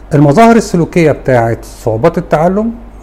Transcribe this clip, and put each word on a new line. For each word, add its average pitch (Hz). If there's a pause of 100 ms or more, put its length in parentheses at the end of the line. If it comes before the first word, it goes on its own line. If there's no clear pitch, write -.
(140)
المظاهر 151
السلوكية 170
بتاعت 117
صعوبات 120
التعلم، 185 (300)